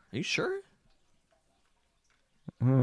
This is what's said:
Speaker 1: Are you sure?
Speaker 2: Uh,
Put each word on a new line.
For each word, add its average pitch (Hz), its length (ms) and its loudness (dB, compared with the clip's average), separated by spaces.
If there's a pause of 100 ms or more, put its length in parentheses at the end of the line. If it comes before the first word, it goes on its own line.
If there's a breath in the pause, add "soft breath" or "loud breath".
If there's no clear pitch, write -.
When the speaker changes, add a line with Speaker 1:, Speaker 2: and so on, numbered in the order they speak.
(120)
Speaker 1:
Are - 40 -10
you 139 60 -6
sure? 370 380 -4 (2000)
Speaker 2:
Uh, - 20 2 (180)